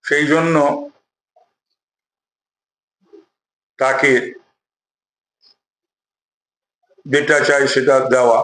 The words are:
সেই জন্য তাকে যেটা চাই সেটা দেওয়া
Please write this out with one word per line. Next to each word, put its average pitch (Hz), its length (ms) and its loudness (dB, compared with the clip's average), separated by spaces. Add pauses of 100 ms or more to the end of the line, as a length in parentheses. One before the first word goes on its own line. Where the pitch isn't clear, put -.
সেই 147 280 -2
জন্য 165 240 0 (3250)
তাকে 143 340 -2 (3000)
যেটা 147 300 0 (120)
চাই 139 160 2 (100)
সেটা 135 220 2 (180)
দেওয়া 120 300 4